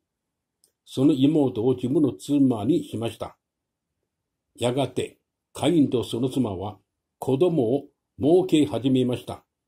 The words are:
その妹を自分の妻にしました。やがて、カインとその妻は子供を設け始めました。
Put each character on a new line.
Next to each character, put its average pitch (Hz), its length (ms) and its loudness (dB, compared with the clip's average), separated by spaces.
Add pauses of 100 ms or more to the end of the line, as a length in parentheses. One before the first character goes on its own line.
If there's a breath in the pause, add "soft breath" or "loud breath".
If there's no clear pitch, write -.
(840)
そ 131 220 -2
の 160 80 6
妹 135 520 0
を 131 80 2
自 127 140 -4
分 151 160 0
の 127 100 0
妻 131 520 0
に 165 180 0
し - 140 -10
ま 117 120 -4
し - 80 -12
た。 - 200 -12 (1160)
や 123 180 -2
が 131 160 -2
て、 - 280 -6 (360)
カ 139 160 0
イ 170 100 4
ン 127 100 4
と 117 140 -2
そ 117 160 -6
の 131 100 -2
妻 117 260 -2
は 98 220 -10 (400)
子 131 200 -2
供 143 400 2
を - 100 -8 (320)
設 170 280 4
け 151 200 4
始 117 240 -2
め 127 140 2
ま 123 120 -2
し - 80 -16
た。 - 180 -14 (240)